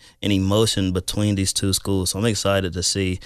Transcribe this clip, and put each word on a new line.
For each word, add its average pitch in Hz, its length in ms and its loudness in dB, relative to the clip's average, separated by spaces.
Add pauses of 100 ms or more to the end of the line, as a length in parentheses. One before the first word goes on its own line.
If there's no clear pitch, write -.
(220)
and 101 120 0
emotion 98 600 2
between 104 420 0
these 95 180 0
two 98 200 0
schools. 95 380 -2
So - 80 -4
I'm 110 60 0
excited 98 480 0
to 90 100 -4
see 95 420 -2